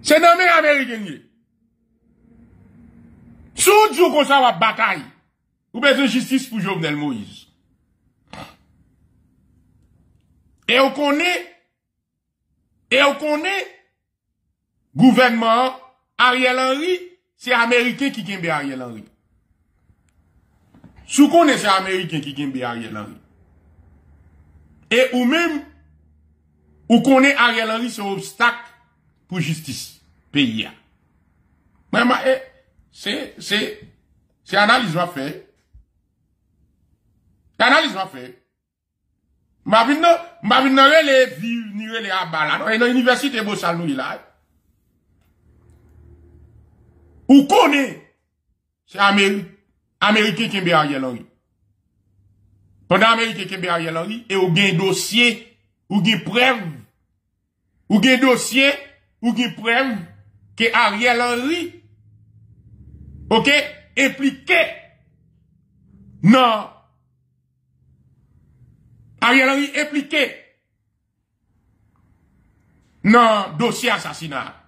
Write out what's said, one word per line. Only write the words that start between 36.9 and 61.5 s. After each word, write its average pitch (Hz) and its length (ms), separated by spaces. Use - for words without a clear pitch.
Se 220 120
analiz 277 280
mwen 190 180
fè. 127 120
Mwen 226 240
vin 311 160
nan, 339 180
mwen 254 220
vin 269 100
nan 277 160
rele 294 240
vi, 233 180
ni 220 160
rele 226 240
aba 160 320
la. 147 160
Non, 214 80
e 220 80
nan 240 160
Inivèsite 247 540
Bosal 175 320
nou 170 100
y 135 80
la. 143 160
Ou 277 240
konnen, 285 460
se 190 160
Ameri-, 196 460
Ameriken 214 480
kenbe 170 240
Ariel 143 300
Henry. 120 160
Pandan 220 300
Ameriken 220 340
kenbe 180 240
Ariel 165 240
Henry, 202 220
e 196 80
ou 185 160
gen 190 240
dosye, 208 540
ou 190 160
gen 202 220
prèv, 240 320
ou 214 140
gen 254 180
dosye, 262 460
ou 233 100
gen 226 240
prèv, 233 380
ke 226 220
Ariel 233 480
Henry, 262 380